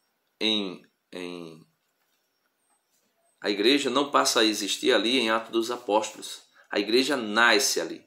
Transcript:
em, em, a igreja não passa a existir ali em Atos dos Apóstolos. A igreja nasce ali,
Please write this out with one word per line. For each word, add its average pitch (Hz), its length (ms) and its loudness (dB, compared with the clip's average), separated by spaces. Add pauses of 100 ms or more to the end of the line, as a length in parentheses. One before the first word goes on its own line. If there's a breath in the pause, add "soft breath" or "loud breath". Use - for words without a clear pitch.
(400)
em, 104 460 -4 (260)
em, 85 540 -14 (1700)
a 95 80 -6
igreja 123 400 2
não 139 220 0
passa 135 300 2
a 113 40 6
existir 104 480 0
ali 117 260 2
em 113 120 0
Atos 113 200 -2
dos 113 200 -2
Apóstolos. - 720 -4 (280 soft breath)
A - 80 -2
igreja 127 380 0
nasce 110 640 2
ali, 82 260 -8